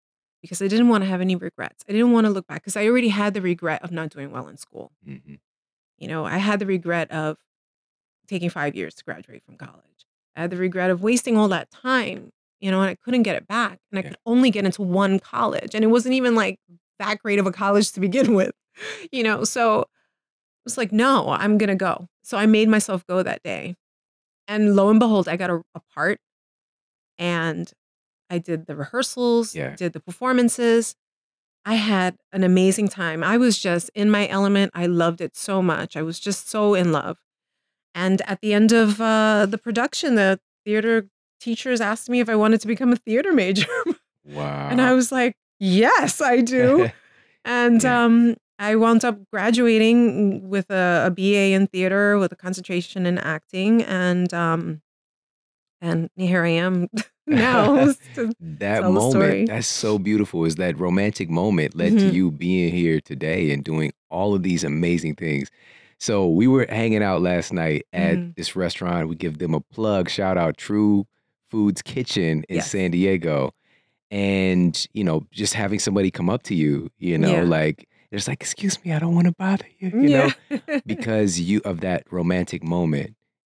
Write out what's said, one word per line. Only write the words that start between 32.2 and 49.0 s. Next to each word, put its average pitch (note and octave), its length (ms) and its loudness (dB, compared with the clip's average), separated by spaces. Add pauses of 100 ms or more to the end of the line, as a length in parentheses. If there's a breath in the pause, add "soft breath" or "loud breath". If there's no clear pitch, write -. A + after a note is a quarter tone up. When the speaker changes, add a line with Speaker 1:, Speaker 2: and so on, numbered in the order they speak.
Speaker 1:
an G3 100 0
amazing F#3 460 4
time. E3 340 -6
I G3 140 2
was A#3+ 220 4
just F3 360 -2
in G#3 140 2
my G#3 180 2
element. G3 460 0
I F3 140 -2
loved E3+ 340 0
it E3+ 140 -8
so F#3+ 260 -4
much. F3 340 -2
I D#3 60 -6
was D#3+ 180 -8
just - 300 -8
so G#3 240 2
in F3+ 180 2
love. - 280 -4 (760)
And F#3+ 300 0
at G3 180 -8
the G#3+ 120 -2
end G#3+ 200 6
of, G#3+ 260 4
uh, G#3+ 500 2
the G#3+ 80 -4
production, A#3 580 -2
the F#3+ 240 4 (260)
theater A3 420 0 (320)
teachers A#3 420 -4
asked G#3+ 280 -4
me B3 100 0
if A#3 100 0
I A3+ 60 0
wanted G#3+ 260 4
to G#3 60 -10
become A#3+ 240 0
a A3+ 60 4
theater C#4 360 0
major. G3 340 2 (180)
<laughs> - 400 -8
And D3 560 -4
I B3+ 80 4
Speaker 2:
Wow. B3+ 60 4
Speaker 1:
was B3+ 160 2
like, B3+ 240 0 (240)
"Yes, G3 640 2
I B3+ 200 4
do." B3+ 480 4 (280 soft breath)
Speaker 2:
<laughs> - 280 -20
Speaker 1:
And, A#3+ 380 4
Speaker 2:
Yeah. B3 200 2
Speaker 1:
um, A#3 320 4 (240)
I G#3 160 0
wound A3+ 300 4